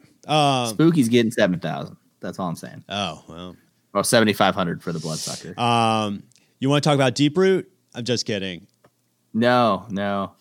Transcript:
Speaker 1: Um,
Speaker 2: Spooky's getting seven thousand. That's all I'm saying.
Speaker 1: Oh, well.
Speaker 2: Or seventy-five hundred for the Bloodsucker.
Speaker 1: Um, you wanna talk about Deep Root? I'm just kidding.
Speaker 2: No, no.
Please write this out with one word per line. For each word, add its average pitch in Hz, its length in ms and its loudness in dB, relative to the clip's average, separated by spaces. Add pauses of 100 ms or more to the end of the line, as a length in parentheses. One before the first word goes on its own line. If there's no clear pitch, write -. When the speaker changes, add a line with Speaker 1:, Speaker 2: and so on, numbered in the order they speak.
(280)
Speaker 1:
Um, 139 400 2
Speaker 2:
Spooky's 147 420 4
getting 120 220 4
seven 92 280 2
thousand. - 360 -8 (240)
That's 90 200 -10
all 92 100 -4
I'm 82 60 -6
saying. - 340 -14
Speaker 1:
Oh, 92 400 -6
well. 85 260 -14 (380)
Speaker 2:
Or 101 100 0
seventy-five 107 520 4
hundred 85 280 -4
for 87 80 -8
the 82 80 -6
Bloodsucker. 78 600 -8
Speaker 1:
Um, 113 640 0 (360)
you 131 100 -2
wanna 143 120 2
talk 147 140 2
about 135 200 2
Deep 143 220 0
Root? 190 340 2 (220)
I'm 120 100 -10
just 113 220 -4
kidding. 95 420 -6 (680)
Speaker 2:
No, 120 520 2
no. 98 520 -4